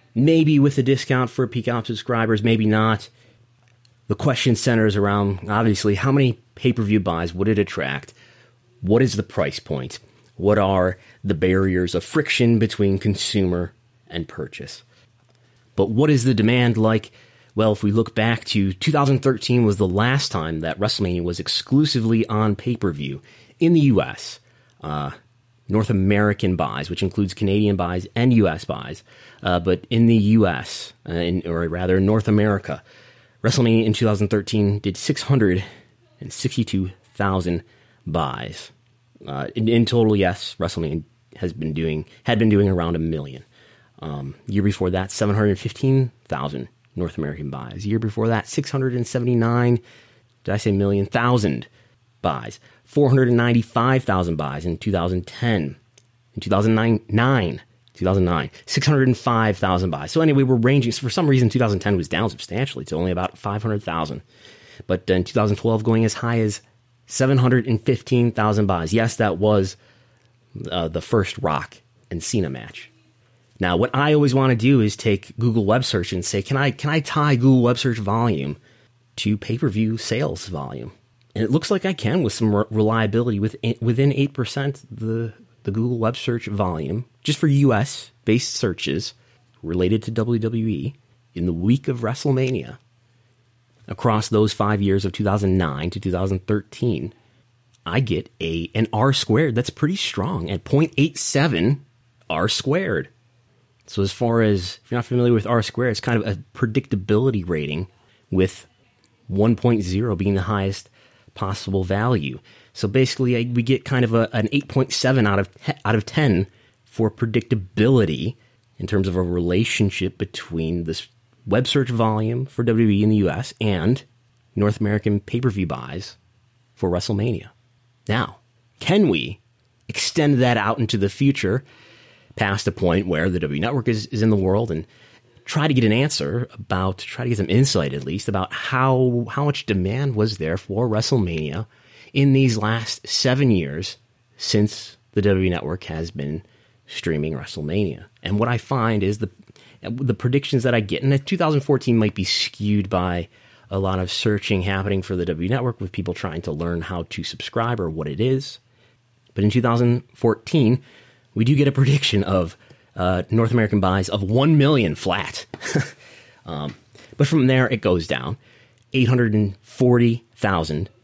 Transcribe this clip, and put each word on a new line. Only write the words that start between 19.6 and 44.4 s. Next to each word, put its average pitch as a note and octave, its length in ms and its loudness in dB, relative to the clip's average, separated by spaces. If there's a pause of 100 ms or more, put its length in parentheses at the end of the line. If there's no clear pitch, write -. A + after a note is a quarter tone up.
was G2+ 100 2
the G2 120 2
last A#2+ 440 0
time D#2+ 280 -4
that D#2+ 180 -6
WrestleMania F2+ 440 -2
was F2 180 -4
exclusively A#2 840 0
on G#2+ 300 0
pay-per-view D2 640 -6 (380)
in E3+ 160 4
the D#3+ 60 6
U B2 200 6
S, - 400 -8 (420)
uh, D2 280 -6 (580)
North G#2+ 220 0
American G2+ 680 2
buys, C#2 320 -4
which F2+ 140 -8
includes G2 320 -2
Canadian G2+ 420 2
buys F2+ 300 -2 (100)
and B2 160 4
U G#2+ 160 6
S D#2+ 160 -4
buys, - 400 -10 (380)
uh, F2+ 180 0
but F2+ 300 0
in A#2 160 4
the A#2 100 6
U G#2+ 300 6
S, - 460 -6 (160)
uh, E2 40 -8
in, E2+ 340 -2
or E2+ 220 -2
rather F#2 320 2
North G#2 280 2
America, G#2 540 0 (600)
WrestleMania A2+ 420 4
in A2 80 2
two A2+ 140 0
thousand G#2 220 2
thirteen G#2 500 0
did G2 180 -4
six - 260 -4
hundred G2+ 400 2 (560)
and C3 140 -14
sixty-two G2 580 -4 (240)
thousand F2+ 480 -2 (440)
buys. D#2 640 -6 (560)
Uh, C#2 280 -8
in, A2 140 -2
in A#2 160 4
total, A2 320 4
yes, F#2 420 -2
WrestleMania E2 460 -4 (320)
has F2 160 -6
been D#2+ 220 -6
doing, D#2 320 -4 (180)
had A#2 140 0
been A2 100 4
doing G2+ 200 4
around E2+ 280 0
a - 20 -2
million. D2 460 -6 (560)
Um, C#2+ 340 -10 (120)